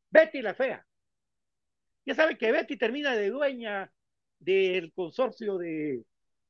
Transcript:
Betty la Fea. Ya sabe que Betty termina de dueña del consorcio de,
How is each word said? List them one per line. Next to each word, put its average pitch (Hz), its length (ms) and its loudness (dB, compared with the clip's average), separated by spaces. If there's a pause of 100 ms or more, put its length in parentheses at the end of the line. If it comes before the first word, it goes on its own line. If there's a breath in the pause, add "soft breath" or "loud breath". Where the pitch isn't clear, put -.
(100)
Betty 311 320 4
la 196 120 -4
Fea. 240 300 -4 (1200)
Ya 269 80 -4
sabe 311 220 2
que 220 160 2
Betty 302 240 -2
termina 262 380 -2
de 208 160 0
dueña 233 640 -4 (460)
del 185 540 0
consorcio 202 680 -4
de, 151 460 -4 (460)